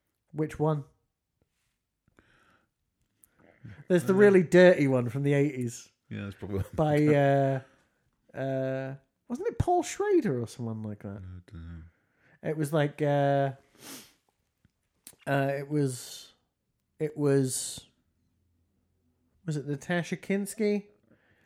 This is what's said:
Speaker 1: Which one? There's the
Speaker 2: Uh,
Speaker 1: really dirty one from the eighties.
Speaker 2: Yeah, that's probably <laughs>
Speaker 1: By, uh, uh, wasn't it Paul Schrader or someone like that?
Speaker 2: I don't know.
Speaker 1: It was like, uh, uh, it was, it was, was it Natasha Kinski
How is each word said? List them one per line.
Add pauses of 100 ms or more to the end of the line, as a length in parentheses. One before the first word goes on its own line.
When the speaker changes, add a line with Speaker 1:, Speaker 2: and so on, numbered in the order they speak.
(320)
Speaker 1:
Which
one? (3000)
There's
the
Speaker 2:
Uh,
Speaker 1:
really
dirty
one
from
the
eighties. (200)
Speaker 2:
Yeah,
that's
probably
<laughs>
Speaker 1:
By,
uh, (760)
uh, (320)
wasn't
it
Paul
Schrader
or
someone
like
that?
Speaker 2:
I
don't
know. (680)
Speaker 1:
It
was
like,
uh, (1700)
uh,
it
was, (680)
it
was, (1600)
was
it
Natasha
Kinski (640)